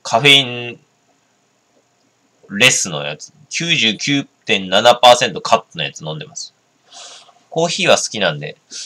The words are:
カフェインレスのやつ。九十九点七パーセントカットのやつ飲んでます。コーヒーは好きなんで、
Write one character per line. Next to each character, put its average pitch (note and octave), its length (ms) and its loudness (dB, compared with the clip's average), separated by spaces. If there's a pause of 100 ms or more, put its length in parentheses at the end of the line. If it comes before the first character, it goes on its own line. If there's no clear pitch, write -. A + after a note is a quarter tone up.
カ - 160 0
フ C#3 80 4
ェ C#3+ 40 8
イ C#3 120 4
ン B2 360 -12 (1700)
レ G2+ 200 2
ス B2 200 -2
の D2 160 -8
や D2 100 -8
つ。 - 160 -20 (180)
九 E3+ 260 -4
十 A2 200 0
九 C#3+ 300 -2
点 G2 420 -6
七 A2+ 280 4
パ B2 160 6
ー A#2+ 40 8
セ B2 120 -2
ン F#2 60 -6
ト - 80 -10
カ - 160 2
ッ - 20 -2 (120)
ト - 60 -18
の D#2+ 80 -8
や C#2+ 80 -8
つ - 80 -18
飲 D#2 140 -10
ん D2+ 40 -14
で D2 60 -14
ま - 100 -20
す。 - 180 -16 (960)
コ E3 160 -2
ー - 20 -4
ヒ E3+ 200 -2
ー - 20 2
は G#2 80 4
好 - 120 -6
き A2+ 100 -10
な F2+ 140 0
ん D2 60 -10
で、 D2 180 -14 (280)